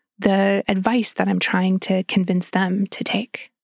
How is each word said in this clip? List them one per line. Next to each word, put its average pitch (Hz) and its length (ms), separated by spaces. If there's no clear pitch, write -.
the 196 480
advice 214 460
that 190 140
I'm 190 120
trying 185 420
to 190 240
convince 180 440
them 190 380
to - 160
take. - 480